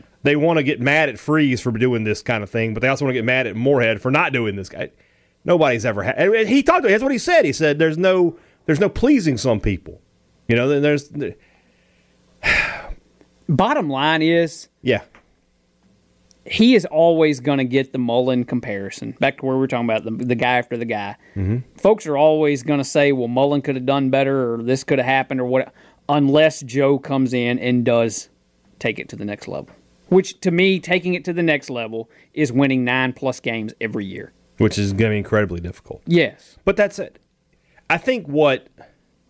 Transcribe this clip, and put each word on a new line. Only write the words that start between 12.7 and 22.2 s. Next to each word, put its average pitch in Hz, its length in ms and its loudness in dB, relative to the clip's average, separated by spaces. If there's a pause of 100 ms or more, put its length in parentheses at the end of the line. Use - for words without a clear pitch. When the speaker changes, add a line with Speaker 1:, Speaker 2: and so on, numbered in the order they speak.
Speaker 2:
Bottom 185 420 2
line 151 320 0
is, 165 460 0 (140)
Speaker 1:
Yeah. 123 200 0 (1400)
Speaker 2:
he 240 300 4
is 180 100 2
always 160 540 2
gonna 135 240 0
get 131 300 -2
the 139 40 -6
Mullen 123 460 0
comparison. 110 760 -8
Back 135 200 0
to 135 60 -8
where 131 100 0
we 131 60 0
were 135 60 0
talking 120 220 -4
about 110 140 -2
the, 113 80 -10 (140)
the 120 100 -2
guy 123 220 0
after 120 200 -4
the 117 80 -8
guy. 104 300 -8 (200)
Speaker 1:
Mm-hmm. 101 220 -2 (200)
Speaker 2:
Folks 214 280 2
are 147 120 -2
always 151 460 2